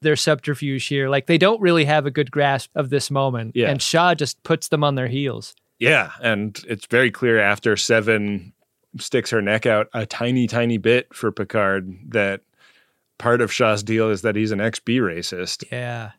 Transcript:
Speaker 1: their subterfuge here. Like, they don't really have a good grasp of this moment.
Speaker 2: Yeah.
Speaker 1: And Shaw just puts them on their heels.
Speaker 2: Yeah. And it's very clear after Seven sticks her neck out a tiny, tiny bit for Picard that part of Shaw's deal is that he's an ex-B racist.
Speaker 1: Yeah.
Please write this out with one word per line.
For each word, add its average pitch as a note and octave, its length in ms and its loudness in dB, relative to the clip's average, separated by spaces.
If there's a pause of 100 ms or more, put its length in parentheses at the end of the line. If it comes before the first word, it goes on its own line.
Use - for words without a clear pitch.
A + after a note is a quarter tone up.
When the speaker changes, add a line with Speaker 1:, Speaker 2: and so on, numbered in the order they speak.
Speaker 1:
their D3+ 160 2
subterfuge C#3+ 680 -2
here. C#3 200 -2
Like, C#3 200 0
they E3 100 4
don't G#3 240 4
really E3+ 240 4
have D3 200 2
a C3 60 -2
good C3+ 200 -2
grasp C#3 440 2
of C#3 140 -2
this C#3 200 -2
moment. B2+ 460 -2
Speaker 2:
Yeah. A#2+ 140 2
Speaker 1:
And C#3 120 -2
Shaw F3 320 2
just C#3+ 300 -4
puts - 240 -2
them D3 160 0
on C#3+ 120 0
their B2+ 120 -4
heels. B2 480 -6 (240)
Speaker 2:
Yeah. A#2 300 2 (140)
And G#2+ 440 -2
it's G#2+ 200 -8
very A#2+ 240 4
clear A#2 280 2
after G2+ 380 2
Seven G#2 760 0 (480)
sticks - 300 -2
her A2 140 0
neck A2 240 0
out G#2+ 260 2
a A2 140 -4
tiny, B2 400 0
tiny A#2 320 0
bit A#2 340 2
for A2 180 -4
Picard F#2+ 640 -2 (120)
that G2 340 0 (760)
part A#2+ 220 2
of G#2+ 120 0
Shaw's G#2+ 300 2
deal A2 260 0
is G2+ 140 -2
that A2 120 0
he's G#2+ 160 0
an G2+ 80 -2
ex-B A2+ 380 -2
racist. F2+ 720 -4
Speaker 1:
Yeah. A#2+ 480 -10